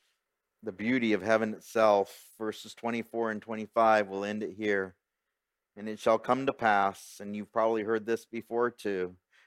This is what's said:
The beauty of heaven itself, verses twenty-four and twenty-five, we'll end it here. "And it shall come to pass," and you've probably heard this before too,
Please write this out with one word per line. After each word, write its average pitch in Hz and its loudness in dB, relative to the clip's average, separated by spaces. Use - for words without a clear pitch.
The 107 -8
beauty 113 0
of 98 2
heaven 110 2
itself, 104 2
verses 110 -10
twenty-four 117 -6
and 107 -6
twenty-five, 110 2
we'll 98 -6
end 107 -4
it 101 -6
here. 98 -2
"And 104 -12
it 107 -10
shall 113 4
come 123 -2
to 135 0
pass," 98 0
and 104 -10
you've 104 -10
probably 113 0
heard 110 -2
this 113 -2
before 117 -4
too, 90 -6